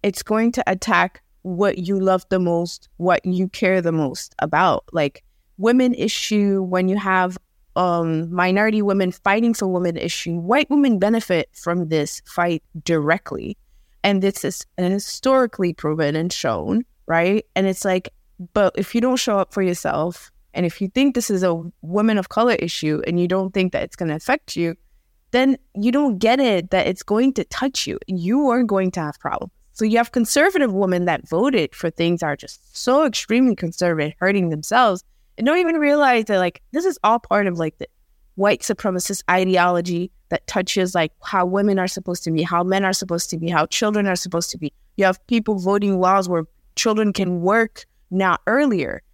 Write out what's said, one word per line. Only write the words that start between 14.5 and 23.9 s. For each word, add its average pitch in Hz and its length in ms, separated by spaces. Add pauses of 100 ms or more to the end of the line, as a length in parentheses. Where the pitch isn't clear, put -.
historically 196 960
proven 156 460
and 170 160
shown, 123 500 (220)
right? 180 400 (100)
And 190 100
it's 190 200
like, 185 240 (440)
but 202 220
if - 180
you 233 60
don't 254 160
show 214 240
up - 140
for 202 80
yourself, 170 680 (220)
and 175 120
if 165 160
you 190 80
think 269 260
this 240 140
is 190 140
a 170 200 (180)
women 208 360
of 185 100
color 226 280
issue 151 520
and 175 100
you 175 100
don't 190 260
think 185 180
that - 120
it's - 120